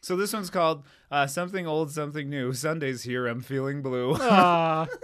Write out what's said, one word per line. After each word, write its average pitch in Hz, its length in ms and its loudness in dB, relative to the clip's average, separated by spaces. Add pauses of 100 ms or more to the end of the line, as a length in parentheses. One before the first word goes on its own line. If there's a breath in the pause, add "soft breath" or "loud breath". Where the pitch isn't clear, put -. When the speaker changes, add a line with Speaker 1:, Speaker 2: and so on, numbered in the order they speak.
Speaker 1:
So 185 140 -2
this 202 180 0
one's 202 160 -6
called, 160 360 0 (260 soft breath)
uh, 143 160 2
Something 180 400 -4
Old, 156 240 0
Something 147 380 -6
New. 131 240 -2
Sunday's 135 500 -2
here, 123 240 -2
I'm 120 140 -4
feeling 139 420 -4
blue. 127 320 0
<laughs> - 40 -4
Speaker 2:
Aw. 170 680 4 (160)